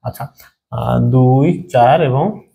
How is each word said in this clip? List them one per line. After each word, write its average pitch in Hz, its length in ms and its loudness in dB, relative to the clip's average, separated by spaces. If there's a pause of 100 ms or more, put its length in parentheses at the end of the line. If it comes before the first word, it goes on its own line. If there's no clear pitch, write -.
আচ্ছা, - 160 -12 (480)
আহ, 120 280 -4
দুই, 127 480 2 (240)
চার 127 260 4 (120)
এবং 135 140 -2 (320)